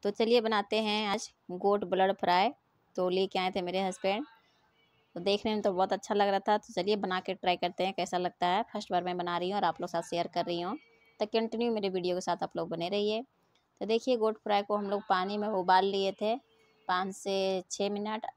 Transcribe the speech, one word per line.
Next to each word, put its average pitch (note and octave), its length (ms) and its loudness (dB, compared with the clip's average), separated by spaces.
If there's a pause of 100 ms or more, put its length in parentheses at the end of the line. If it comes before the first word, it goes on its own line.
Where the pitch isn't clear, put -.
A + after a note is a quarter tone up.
तो G3+ 100 0
चलिए A#3 280 4
बनाते G#3 420 0
हैं G#3+ 260 0
आज G#3 200 -2 (240)
goat G3+ 320 2
blood F#3 300 2
fry। F#3 360 4 (460)
तो F#3 120 2
लेके F#3+ 300 0
आए F#3 120 2
थे F#3+ 120 -2
मेरे F3+ 200 -2
husband, G3 420 -2 (920)
तो F3 40 -8
देखने G3+ 320 0
में G#3 100 -2
तो G3+ 100 2
बहुत F#3 200 2
अच्छा - 220 -2
लग G3+ 140 4
रहा G3 140 2
था। G#3 160 2
तो - 140 -10
चलिए G3+ 240 0
बना F#3 240 -2
के F#3 140 -4
try F3+ 220 0
करते F3 280 -2
हैं F#3+ 100 -2
कैसा A3+ 240 -2
लगता F3+ 280 -2
है। F#3 160 2 (100)
First G#3 200 -8
बार F3 120 2
मैं F3+ 120 -4
बना F3 220 -4
रही F3+ 120 -2
हूँ G3+ 60 -2
और G3 80 0
आप E3 160 0
लोग F3 100 -6
साथ F3 140 -2
share E3+ 240 -2
कर F3 160 -2
रही E3+ 160 -2
हूँ, F#3 160 -4 (440)
तो G#3+ 80 -2
continue A3+ 440 0
मेरे G3+ 180 0
video F3+ 260 0
के F3+ 60 -2
साथ - 200 -2
आप - 140 -6
लोग E3 140 -4
बने E3 180 -4
रहिए। G#3 340 0 (580)
तो G3 60 -6
देखिए A#3 300 2
goat A3 220 0
fry G#3 240 0
को G#3 140 -2
हम G3+ 140 -2
लोग G3+ 180 -2
पानी G3 300 0
में G#3 120 -2
उबाल F#3 360 4
लिए G3 340 0
थे G#3+ 140 0 (540)
पाँच F#3 280 -2
से F#3+ 540 -2
छः G3+ 200 -2
मिनट। G#3 360 -6 (100)